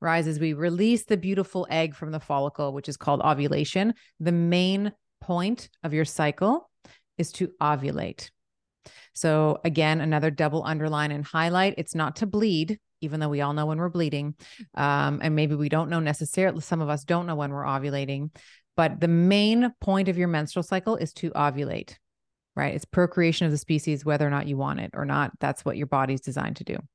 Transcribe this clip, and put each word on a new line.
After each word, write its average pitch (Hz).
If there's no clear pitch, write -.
rises. 160
We 160
release 175
the 214
beautiful 190
egg 160
from 156
the 156
follicle, 143
which 139
is 143
called 143
ovulation. 151
The 170
main 180
point 185
of 151
your 156
cycle 185
is 165
to -
ovulate. 143
So 156
again, 160
another 156
double 151
underline 151
and 147
highlight. 175
It's -
not 156
to 220
bleed, 202
even 156
though 151
we 143
all 143
know 151
when 156
we're 175
bleeding. 151
Um, 143
and 156
maybe 151
we 147
don't 156
know 170
necessarily, 160
some 165
of 151
us 147
don't 175
know 160
when 143
we're 143
ovulating. 139
But 160
the 170
main 208
point 190
of 175
your 180
menstrual 160
cycle 190
is -
to 165
ovulate, 143
right? 143
It's 147
procreation 175
of 160
the 147
species, 151
whether 151
or 143
not 143
you 143
want 139
it -
or 147
not. 139
That's 139
what -
your 143
body's 135
designed 139
to -
do. -